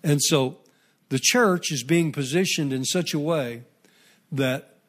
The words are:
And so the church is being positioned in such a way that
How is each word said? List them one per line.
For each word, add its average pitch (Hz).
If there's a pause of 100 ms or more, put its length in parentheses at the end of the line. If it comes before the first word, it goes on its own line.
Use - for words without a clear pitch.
And 147
so 139 (500)
the 135
church 196
is 135
being 160
positioned 143
in 131
such 170
a 156
way 139 (680)
that 135 (120)